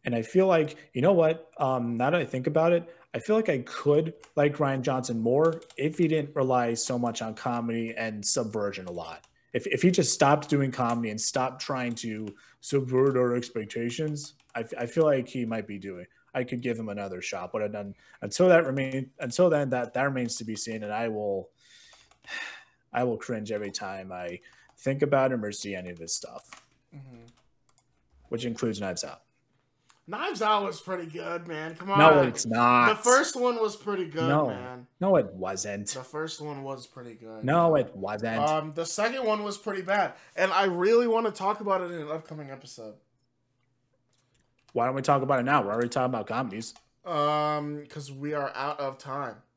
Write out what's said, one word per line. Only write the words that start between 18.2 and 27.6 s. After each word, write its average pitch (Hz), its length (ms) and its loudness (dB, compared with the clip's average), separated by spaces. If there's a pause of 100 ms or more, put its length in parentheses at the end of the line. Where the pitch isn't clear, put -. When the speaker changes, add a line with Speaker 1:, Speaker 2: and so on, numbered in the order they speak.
Speaker 1:
until 175 280 4
that 165 160 8
remain, 135 440 -4 (100)
until 170 300 2
then, 147 220 2
that, 123 240 -2
that 131 80 2
remains 127 340 -2
to 117 80 -8
be 110 100 -6
seen. 110 280 -6
And 104 100 -6
I 117 160 -2
will, 104 400 -4 (760)
<sighs> - 680 -14
I 123 100 2
will 117 140 0
cringe 110 340 -6
every 104 200 -4
time 95 420 -10
I 90 260 -10 (380)
think 139 240 -2
about 135 320 4
him 113 100 -4
or 104 80 -4
see 101 240 -8
any 92 140 -8
of 85 80 -12
his 82 180 -4
stuff, - 480 -12 (320)
Speaker 2:
Mm-hmm. 127 300 -20 (1040)